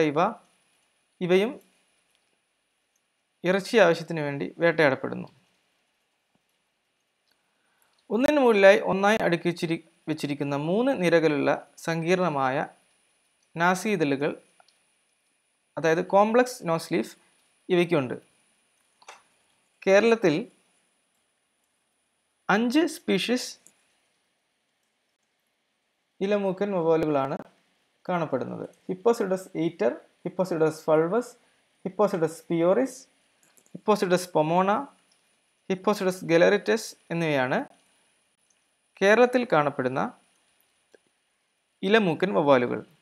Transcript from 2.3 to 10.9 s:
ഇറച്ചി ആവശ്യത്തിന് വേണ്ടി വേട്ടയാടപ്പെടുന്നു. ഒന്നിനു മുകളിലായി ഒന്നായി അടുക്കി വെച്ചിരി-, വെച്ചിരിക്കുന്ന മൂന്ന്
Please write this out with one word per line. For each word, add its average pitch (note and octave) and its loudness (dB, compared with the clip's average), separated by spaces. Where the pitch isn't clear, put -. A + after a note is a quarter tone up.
ഇറച്ചി F#3+ -2
ആവശ്യത്തിന് E3+ 2
വേണ്ടി C#3+ -6
വേട്ടയാടപ്പെടുന്നു. C3+ 0
ഒന്നിനു C#4 0
മുകളിലായി G#3 6
ഒന്നായി G3 0
അടുക്കി E3+ -2
വെച്ചിരി-, E3 -4
വെച്ചിരിക്കുന്ന C#3+ -4
മൂന്ന് F#3+ -2